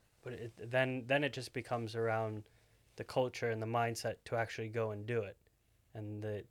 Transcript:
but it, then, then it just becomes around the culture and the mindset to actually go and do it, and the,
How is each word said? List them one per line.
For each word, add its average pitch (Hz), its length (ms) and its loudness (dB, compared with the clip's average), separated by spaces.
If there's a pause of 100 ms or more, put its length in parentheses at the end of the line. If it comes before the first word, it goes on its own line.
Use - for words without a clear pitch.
(220)
but 127 120 -8
it, 113 360 -10
then, 127 360 2
then 139 180 4
it 135 80 0
just 123 200 -6
becomes 117 440 -2
around 110 480 2 (520)
the - 80 -4
culture 123 460 2
and 110 100 0
the 107 60 0
mindset 117 500 2 (100)
to 120 100 0
actually 113 320 -2
go 110 240 0
and 104 120 -6
do 117 180 2
it, 95 140 -8 (580)
and 107 280 -6
the, 104 280 -2